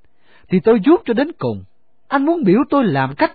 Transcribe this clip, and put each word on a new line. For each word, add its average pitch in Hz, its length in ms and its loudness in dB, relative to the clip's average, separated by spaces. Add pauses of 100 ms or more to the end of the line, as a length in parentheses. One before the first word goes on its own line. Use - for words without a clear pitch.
(480)
thì 180 120 0
tôi 226 240 2
giúp 320 220 4
cho 240 80 -4
đến 285 240 -2
cùng. 104 260 -6 (440)
Anh 277 180 -2
muốn 330 180 -2
biểu 196 160 2 (100)
tôi 277 140 0
làm 135 300 -2
cách - 200 -4